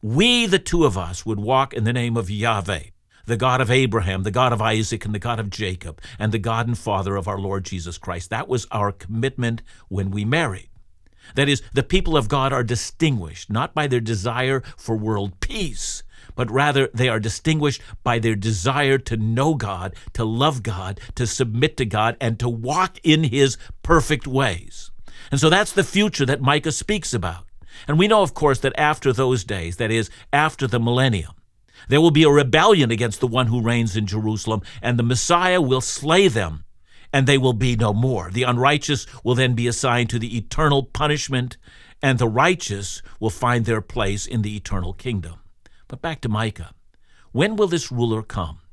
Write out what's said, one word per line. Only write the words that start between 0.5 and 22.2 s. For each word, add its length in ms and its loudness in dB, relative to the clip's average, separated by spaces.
two 240 2
of 140 4
us, 280 -6
would 140 -4
walk 340 0
in 120 -2
the 80 2
name 240 -2
of 120 -4
Yahweh, 520 -2
the 80 0
God 240 2
of 100 2
Abraham, 520 2
the 80 -2
God 200 2
of 100 -2
Isaac, 440 -2
and 100 -4
the 40 -4
God 200 -4
of 100 -4
Jacob, 520 -8
and 140 0
the 80 0
God 280 -2
and 100 -2
Father 380 -2
of 120 -4
our 120 -4
Lord 240 -4
Jesus 340 -10
Christ. 320 -10
That 200 -6
was 220 -2
our 200 0
commitment 720 -4
when 240 -4
we 140 -4
married. 440 -2
That 120 4
is, 140 0
the 100 2
people 340 2
of 100 2
God 240 0
are 120 0
distinguished 840 -2
not 240 -2
by 140 0
their 120 2
desire 640 -2
for 220 -4
world 420 -4
peace, 640 -6
but 140 -2
rather 440 2
they 140 2
are 120 2
distinguished 640 -2
by 160 2
their 160 0
desire 640 2
to 200 -4
know 360 0
God, 420 -6
to 120 -2
love 380 0
God, 360 -8
to 120 -2
submit 500 -2
to 80 0
God, 340 -2
and 200 -2